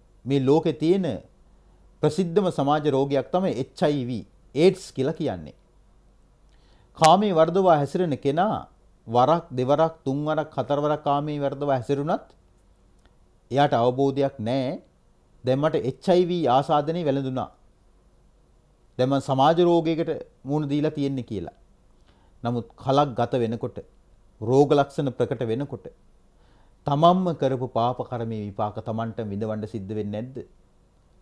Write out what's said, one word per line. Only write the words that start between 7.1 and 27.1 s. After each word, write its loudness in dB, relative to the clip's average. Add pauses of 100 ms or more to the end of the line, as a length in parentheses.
වර්ධවා 6
හැසිරෙන 0
කෙනා 0 (380)
වරක්, 4
දෙවරක්, 0
තුන්වරක්, -4
හතරවරක් -2
කාමයේ -2
වර්ධවා -2
හැසිරුණත් -4 (1200)
එයාට 2
අවබෝධයක් 0
නෑ. -4 (640)
"දැන් 0
මට 0
එච් -6
අයි 4
වී -2
ආසාදනය 0
වැළඳුණා." -4 (1500)
දැන් 2
මං 0
සමාජ 2
රෝගයකට 2 (300)
මුහුණ -4
දීලා -2
තියෙන්නේ -4
කියලා. -8 (840)
නමුත් -4
කලක් 2
ගත 0
වෙනකොට, -4 (640)
රෝග 4
ලක්ෂණ 0
ප්‍රකට -4
වෙනකොට, -6 (1000)
තමන්ම 4